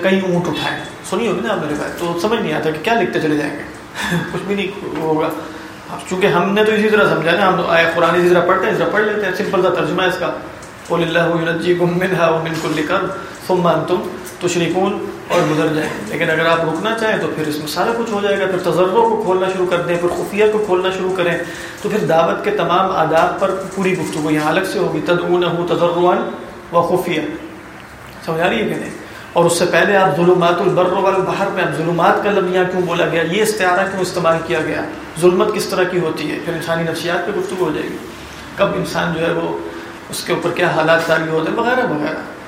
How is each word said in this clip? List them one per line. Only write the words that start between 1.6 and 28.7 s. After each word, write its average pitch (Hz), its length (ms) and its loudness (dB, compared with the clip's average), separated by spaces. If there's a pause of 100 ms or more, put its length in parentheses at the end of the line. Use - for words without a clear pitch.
بات، 139 200 -6
تو 170 240 -2
سمجھ 214 180 2
نہیں 165 120 -2
آتا 156 180 0
کہ - 140 -4
کیا 226 100 2
لکھتے 175 260 0
چلے 151 160 2
جائیں 143 220 -2
گے، - 40 -10 (480)
<laughs> 165 220 -2
کچھ 180 140 -4
بھی 202 80 0
نہیں 190 160 -2 (260)
ہوگا۔ 156 320 0 (640)
اب - 80 -10 (120)
چونکہ 185 160 2
ہم 185 280 4
نے 214 100 4
تو 214 80 4
اسی 214 180 4
طرح 190 240 4
سمجھا 156 180 2
نا، 196 160 2
ہم 175 80 4
تو 175 100 0
آیت 165 280 2
قرآن 170 200 4
اسی 175 140 4
طرح 175 120 6
پڑھتے 185 240 2
ہیں، 220 80 2
اس - 60 0
طرح 165 100 2
پڑھ 208 140 2
لیتے 208 240 0
ہیں، 180 120 -2
سمپل 180 240 0
سا 185 120 4
ترجمہ 175 280 0
ہے 185 60 4
اس - 100 -2
کا، 151 120 -2 (580)
"قل 170 140 2
اللہ 165 480 2
ینجیکم 170 480 2
منہا 175 300 2
ومن 160 240 0 (100)
کل 156 260 -2
کرب 190 180 0 (400)
ثم 175 200 2
انتم 165 420 0 (320)
تشرکون"، 180 640 0 (240)
اور 170 120 2 (100)
گزر 156 240 2
جائیں۔ 151 160 -2 (160)
لیکن 160 240 -2
اگر 165 160 2
آپ 165 140 4
رکنا 208 400 -2
چاہیں 220 200 0
تو 151 160 -2
پھر 151 100 -2
اس 147 120 -2
میں - 80 -6
سارا 202 320 -2
کچھ 226 120 -2
ہو 202 120 -2
جائے 196 180 2
گا، 190 60 0
پھر 180 260 0
تضرع 180 140 4
کو 226 380 2
کھولنا 185 280 2
شروع 185 140 0
کر 175 140 2
دیں، 170 200 0
پھر 175 80 2
خفیہ 190 440 0
کو 214 140 2
کھولنا 185 240 2
شروع 185 260 -2
کریں، 170 220 0 (440)
تو 208 60 -2
پھر 202 100 0
دعوت 165 460 2
کے 208 60 0
تمام 180 400 2
آداب 160 500 2
پر 190 220 0 (120)
پوری 185 240 0
گفتگو 156 320 -2
یہاں 151 220 2
الگ 190 200 0
سے 208 60 -2
ہوگی، 160 260 0
"تدعونہ 175 420 2 (220)
تضرعا 175 640 2 (460)
و 170 60 4
خفیہ"، 170 380 0 (1080)
سمجھ 160 140 -2
آ 180 80 2
رہی 226 100 0
ہے 208 100 0
کہ 160 60 -2